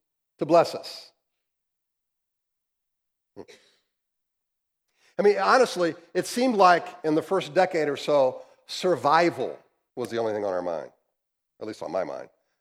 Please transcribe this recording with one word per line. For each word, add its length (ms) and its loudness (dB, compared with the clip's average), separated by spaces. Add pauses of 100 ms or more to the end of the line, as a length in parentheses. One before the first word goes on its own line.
(380)
to 80 -2
bless 280 4
us. 380 -16 (4000)
I 60 -4
mean, 160 4
honestly, 560 2 (180)
it 140 -2
seemed 300 0
like 300 6 (180)
in 100 0
the 80 0
first 320 -4
decade 340 0
or 80 -4
so, 460 0 (240)
survival 880 0 (380)
was 160 -8
the 80 -4
only 140 -2
thing 120 -4
on 80 -2
our 100 -4
mind, 280 -6 (720)
at 80 -10
least 160 -12
on 80 -10
my 100 -2
mind. 260 -10 (320)